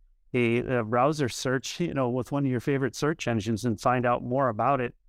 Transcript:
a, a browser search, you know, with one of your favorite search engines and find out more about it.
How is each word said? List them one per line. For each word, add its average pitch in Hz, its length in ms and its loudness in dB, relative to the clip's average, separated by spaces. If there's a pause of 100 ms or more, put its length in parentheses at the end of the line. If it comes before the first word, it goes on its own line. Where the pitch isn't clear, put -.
(340)
a, 120 240 4 (200)
a 117 40 0
browser 123 460 2
search, - 500 -4
you 165 160 -2
know, 131 140 0
with 123 240 -4
one 143 120 0
of 131 60 0
your 127 80 0
favorite 135 380 0
search 147 320 -2
engines 110 360 0
and 113 160 0
find 123 260 2
out 123 180 2
more 127 240 0
about 120 320 0
it. 120 140 -4 (140)